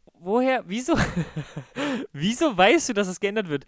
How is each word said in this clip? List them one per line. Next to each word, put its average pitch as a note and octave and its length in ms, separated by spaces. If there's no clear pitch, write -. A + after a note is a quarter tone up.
Woher, B3 480
wieso, B3+ 280
<laughs> G3+ 1160
wieso G#3+ 460
weißt A#3 320
du, A#3+ 40
dass G3+ 140
es F#3 120
geändert G3+ 300
wird? C#3+ 180